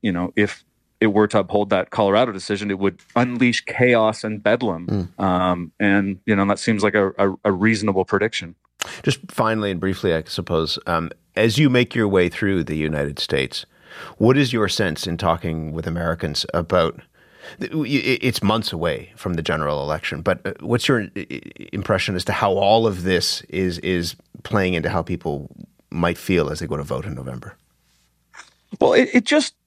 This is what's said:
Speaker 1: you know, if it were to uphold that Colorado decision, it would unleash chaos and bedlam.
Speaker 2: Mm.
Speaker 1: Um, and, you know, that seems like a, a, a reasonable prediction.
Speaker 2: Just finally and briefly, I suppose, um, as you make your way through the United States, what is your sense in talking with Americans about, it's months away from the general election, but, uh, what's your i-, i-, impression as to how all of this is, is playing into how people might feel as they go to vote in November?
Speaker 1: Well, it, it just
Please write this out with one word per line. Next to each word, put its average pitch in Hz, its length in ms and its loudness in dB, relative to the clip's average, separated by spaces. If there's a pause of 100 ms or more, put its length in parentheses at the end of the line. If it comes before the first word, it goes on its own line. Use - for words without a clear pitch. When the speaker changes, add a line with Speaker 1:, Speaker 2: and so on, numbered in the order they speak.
Speaker 1:
you 104 100 0
know, 87 240 -4
if - 280 0 (360)
it 110 80 4
were 104 200 4
to 107 120 2
uphold 101 300 0
that 95 220 0
Colorado 107 400 2
decision, 101 400 -4
it 98 80 -4
would 98 200 -2 (160)
unleash 123 500 2
chaos 113 580 2
and 107 180 -6
bedlam. 104 460 0
Speaker 2:
Mm. 95 360 -4
Speaker 1:
Um, 90 560 0
and, 101 460 0
you 107 100 2
know, 98 120 2
that 101 120 0
seems 107 240 -2
like 104 120 2
a, 98 220 2
a, 98 180 2 (100)
a 104 60 2
reasonable 98 540 2
prediction. 98 500 -2 (480)
Speaker 2:
Just - 160 -2 (100)
finally 110 420 0
and 90 80 -4
briefly, 92 340 0
I 80 100 0
suppose, 82 640 -4
um, 82 240 -2 (260)
as 107 220 2
you 151 120 6
make 123 260 2
your 113 120 2
way 92 220 4
through 98 340 0
the 76 140 -4
United 73 420 -2
States, - 460 -2 (520)
what 123 200 6
is 139 140 2
your 110 160 0
sense 87 380 -2
in 85 120 -4
talking 80 560 -2
with 80 120 -6
Americans 82 680 -4
about, 85 480 0 (580)
it's 131 840 -2
months 107 280 0
away 82 440 -4
from - 180 -6
the 82 80 -4
general 76 400 -2
election, 76 400 -6
but, 92 240 -2
uh, 98 140 -6
what's 117 280 0
your 123 140 2
i-, 95 140 -6
i-, 76 260 -10 (320)
impression 95 420 0
as 90 100 -4
to - 60 -4
how 101 220 2
all 101 320 6
of 92 180 0
this 90 460 0
is, 90 300 -2
is 87 360 -2 (280)
playing 92 320 0
into 82 140 -2
how 87 120 -2
people 76 480 -6 (400)
might 85 280 0
feel 82 320 2
as 76 100 -6
they 82 80 -8
go 73 100 -4
to 73 60 -6
vote 71 220 -6
in 82 100 -10
November? 64 420 -14 (1200)
Speaker 1:
Well, - 140 4
it, - 200 6
it 233 120 4
just - 300 2 (120)